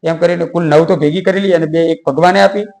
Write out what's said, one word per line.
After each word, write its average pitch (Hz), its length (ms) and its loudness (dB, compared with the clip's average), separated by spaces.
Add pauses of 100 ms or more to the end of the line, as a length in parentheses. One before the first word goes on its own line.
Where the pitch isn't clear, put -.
એમ 165 140 -4
કરીને 170 280 0
કુલ 170 200 -4
નવ 156 200 4
તો 175 120 0
ભેગી 151 260 -2
કરેલી 190 300 0
અને 160 140 0
બે 156 120 -2
એક 165 280 -2
ભગવાને 175 340 2
આપી 202 240 0 (160)